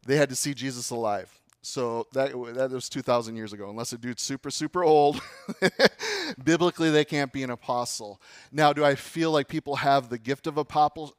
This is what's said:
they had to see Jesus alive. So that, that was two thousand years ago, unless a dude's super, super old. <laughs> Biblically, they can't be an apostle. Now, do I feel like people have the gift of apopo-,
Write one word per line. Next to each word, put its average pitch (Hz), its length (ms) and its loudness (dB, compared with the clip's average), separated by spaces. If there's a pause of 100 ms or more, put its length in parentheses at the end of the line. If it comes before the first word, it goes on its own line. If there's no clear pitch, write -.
they 135 120 2
had 139 120 4
to 127 60 -8
see 143 180 -4
Jesus 123 380 -8
alive. 107 420 -4 (300)
So 117 500 -4
that, 135 180 0 (220)
that 131 160 -2
was 127 200 -8
two 135 120 -8
thousand 117 360 0
years 107 160 -10
ago, 101 180 -12
unless 117 200 -8
a 120 60 -10
dude's 120 240 -8
super, 139 300 -8
super 175 320 -4
old. 147 360 6 (640)
<laughs> 359 580 -2
Biblically, 160 480 2
they 151 140 4
can't 143 280 -2
be 139 80 -6
an 127 80 -6
apostle. 117 720 -6 (300)
Now, 147 200 4
do 147 140 2
I 143 80 6
feel 160 380 -2
like 147 160 2
people 143 300 -6
have 131 320 2
the 120 100 -6
gift 127 260 -6
of 151 100 -6
apopo-, 151 640 0